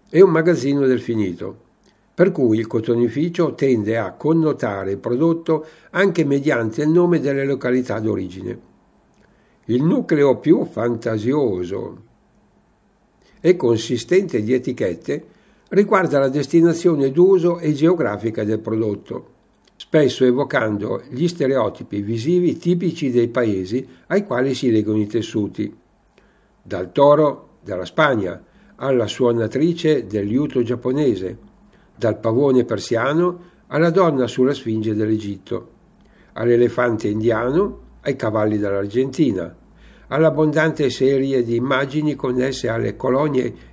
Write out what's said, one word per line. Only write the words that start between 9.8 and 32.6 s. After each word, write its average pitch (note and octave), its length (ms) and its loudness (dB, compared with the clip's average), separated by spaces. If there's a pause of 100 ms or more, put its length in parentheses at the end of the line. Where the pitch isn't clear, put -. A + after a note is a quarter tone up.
nucleo D#3 540 2
più - 260 4
fantasioso A2 1300 -2 (1400)
e F3 160 4
consistente B2 880 0
di A2 100 0
etichette B2 720 -4 (440)
riguarda F#3+ 500 2
la C#3 100 2
destinazione D#3 800 2
d'uso F3 480 4
e D#3 160 -2
geografica A#2 680 0
del G#2+ 160 0
prodotto, A2 720 -4 (460)
spesso C#3 480 2
evocando A#2 840 0
gli B2+ 180 -2
stereotipi B2+ 760 -2
visivi C#3 560 0
tipici F3 520 -2
dei A#2+ 200 2
paesi A2 580 -2 (180)
ai G3+ 180 0
quali C3 300 -2
si B2 160 0
legano G#2+ 300 2
i G#2+ 80 0
tessuti. G#2+ 680 -4 (880)
Dal F#2 300 -8
toro D3 720 4
della F2+ 220 -8
Spagna G#2 540 0 (360)
alla B2+ 320 0
suonatrice B2+ 960 0
del G2+ 220 -4
liuto C3 340 -2
giapponese, A#2+ 880 -2 (460)
dal A2 220 -2
pavone B2+ 480 2